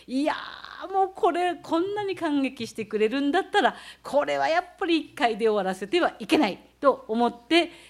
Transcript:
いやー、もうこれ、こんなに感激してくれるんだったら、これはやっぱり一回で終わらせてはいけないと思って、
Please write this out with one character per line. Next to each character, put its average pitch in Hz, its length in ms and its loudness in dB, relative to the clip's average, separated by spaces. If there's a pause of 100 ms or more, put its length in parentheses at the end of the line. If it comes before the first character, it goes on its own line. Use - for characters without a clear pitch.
い 262 160 -2
や - 120 0 (520)
ー、 381 40 -14
も 381 140 2
う 381 80 -2
こ 370 180 2
れ、 349 240 0
こ 330 240 -2
ん 403 140 -2
な 415 100 -4
に 381 120 -4
感 294 260 -2
激 262 260 -4
し - 60 -16
て 220 120 -6
く 214 120 -4
れ 214 120 2
る 269 120 -2
ん 285 100 0
だ 359 100 2
っ 392 100 -6
た 403 100 4
ら、 220 140 4 (280)
こ 285 220 0
れ 143 120 -2
は 139 100 2
や 320 140 0
っ - 20 -2 (160)
ぱ 392 60 -4
り 339 120 2
一 - 120 -6
回 233 280 0
で 226 100 0
終 - 20 4
わ 208 140 2
ら 185 120 -2
せ 190 120 -8
て 339 140 0
は - 180 0
い 220 80 -10
け 320 100 4
な 262 100 4
い 165 120 -8 (200)
と - 280 2
思 233 200 2
っ - 200 -10
て、 339 240 4 (180)